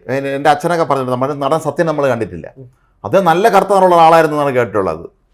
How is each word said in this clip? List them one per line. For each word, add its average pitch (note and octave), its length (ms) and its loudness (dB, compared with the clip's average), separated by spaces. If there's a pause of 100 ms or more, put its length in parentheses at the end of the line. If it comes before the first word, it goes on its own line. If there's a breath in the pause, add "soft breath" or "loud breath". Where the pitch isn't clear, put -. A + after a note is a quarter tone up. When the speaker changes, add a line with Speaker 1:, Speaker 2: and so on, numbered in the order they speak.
Speaker 1:
എ-, A#2+ 40 -8
എൻ്റെ C#3 380 -2
അച്ഛനൊക്കെ E3 340 0
പറഞ്ഞിട്ടുണ്ട്, C3 280 -2
നമ്മുടെ C3 220 -2
നടൻ C#3+ 260 -2
സത്യൻ D#3+ 280 -2
നമ്മൾ D3 200 -2
കണ്ടിട്ടില്ല. F2+ 500 -6
Speaker 2:
ഉം. C3 120 -20 (360)
Speaker 1:
അത് E3 160 0
നല്ല F3+ 280 2
കറുത്ത F#3+ 200 2
നിറമുള്ള F#3 260 4
ആളായിരുന്നു E3 400 4
എന്നാണ് C#3+ 200 -2
കേട്ടിട്ടുള്ളത്. F#2+ 500 -2 (280)